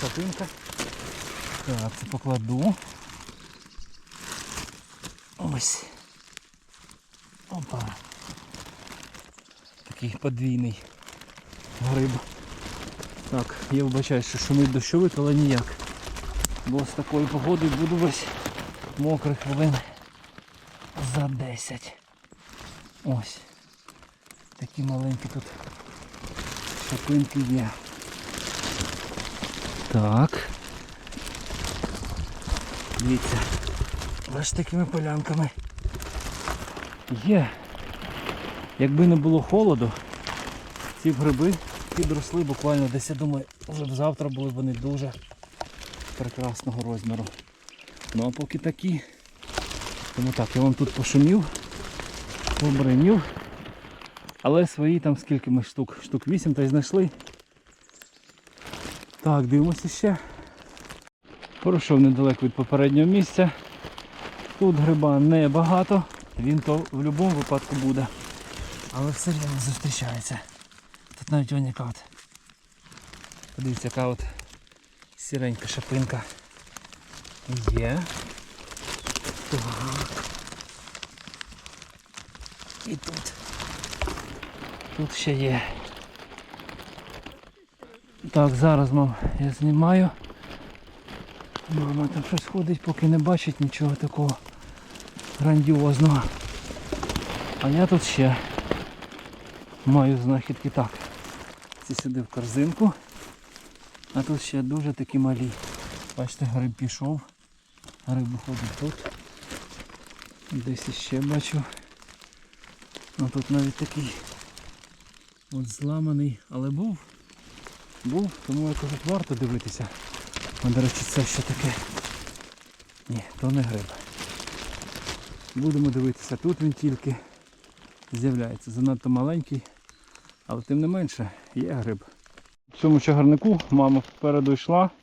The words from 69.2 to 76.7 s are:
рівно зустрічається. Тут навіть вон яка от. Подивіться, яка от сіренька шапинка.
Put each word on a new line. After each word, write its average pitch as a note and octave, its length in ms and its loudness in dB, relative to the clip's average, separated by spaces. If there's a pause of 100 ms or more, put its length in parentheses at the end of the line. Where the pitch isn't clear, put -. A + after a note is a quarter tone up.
рівно D3 340 -2
зустрічається. A#2+ 720 -4 (800)
Тут - 120 -8
навіть C#3+ 200 2
вон C#3 140 0
яка B2+ 180 -6
от. A#2 120 -8 (1600)
Подивіться, B2+ 320 -4
яка B2+ 200 -2
от B2 120 -2 (1040)
сіренька B2 420 -4
шапинка. B2+ 560 -2 (1500)